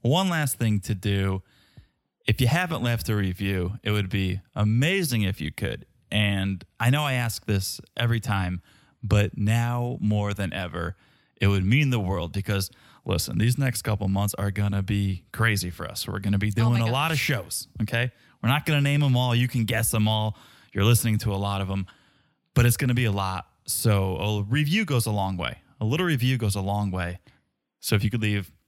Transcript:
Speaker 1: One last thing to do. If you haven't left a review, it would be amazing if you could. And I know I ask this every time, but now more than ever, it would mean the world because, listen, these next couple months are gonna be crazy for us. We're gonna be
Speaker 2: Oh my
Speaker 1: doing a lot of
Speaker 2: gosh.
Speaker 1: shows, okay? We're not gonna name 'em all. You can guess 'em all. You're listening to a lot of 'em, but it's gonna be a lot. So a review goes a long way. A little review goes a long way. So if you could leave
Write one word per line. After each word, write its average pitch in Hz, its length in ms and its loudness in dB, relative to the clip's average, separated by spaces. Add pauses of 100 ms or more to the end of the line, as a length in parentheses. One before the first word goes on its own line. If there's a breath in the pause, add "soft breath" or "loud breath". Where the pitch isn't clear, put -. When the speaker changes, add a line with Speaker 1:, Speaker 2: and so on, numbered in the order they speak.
Speaker 1:
One 175 280 2
last 156 300 -2
thing 107 220 2
to - 120 -4
do. 98 480 0 (840 soft breath)
If 117 120 2
you 127 80 4
haven't 165 360 0
left 120 260 -2
a 110 60 0
review, 98 680 -2
it 104 80 -4
would 104 180 0
be 95 320 -2 (140)
amazing 123 720 2
if 95 180 -2
you 76 100 -4
could. - 360 -6 (240)
And 98 520 0 (160)
I 123 120 2
know 147 120 2
I 139 100 -2
ask 120 340 -4
this 98 340 -2 (160)
every 117 220 0
time, 92 420 -2 (400 soft breath)
but 104 340 2
now 120 640 0
more 104 360 0
than 98 180 -2
ever, 87 420 -6 (460 soft breath)
it 98 60 6
would 98 180 4
mean 135 240 4
the 123 100 2
world 90 340 -2
because, 98 360 -2 (340 loud breath)
listen, - 360 -2
these 123 180 2
next 135 240 -2
couple 101 260 -2
months 98 280 0
are 101 160 -2
gonna 101 320 -2
be 98 480 -2
crazy 98 400 0
for 85 180 -10
us. - 180 -8
We're 98 120 -6
gonna 101 180 0
be 104 180 0
Speaker 2:
Oh 117 140 4
my 120 80 4
Speaker 1:
doing 117 100 2
a 110 40 0
lot 143 180 0
of 160 80 0
Speaker 2:
gosh. 135 80 0
Speaker 1:
shows, 104 420 -4 (140)
okay? 120 300 -2 (320 soft breath)
We're 113 60 2
not 143 180 0
gonna 151 140 2
name 143 200 2
'em 131 160 4
all. 123 160 2
You 120 140 2
can 117 180 0
guess 113 260 -2
'em 110 160 2
all. 107 300 0 (360 loud breath)
You're 101 120 2
listening 113 340 4
to 104 140 -2
a 98 40 -2
lot 98 240 -2
of 95 80 -4
'em, 98 160 -2 (680 soft breath)
but 120 120 6
it's 120 120 4
gonna 127 160 0
be 120 120 2
a 107 60 2
lot. 95 360 -4 (180)
So 98 520 0
a 104 260 -2
review 151 420 0
goes 127 200 0
a 113 60 -2
long 95 260 -2
way. 67 220 -6 (200)
A 107 60 -2
little 156 200 0
review 131 320 2
goes 104 180 0
a 101 60 -4
long 101 300 -2
way. 90 280 -6 (600 soft breath)
So - 160 -2
if 101 80 2
you 104 60 2
could 113 120 -4
leave 104 300 -2 (160)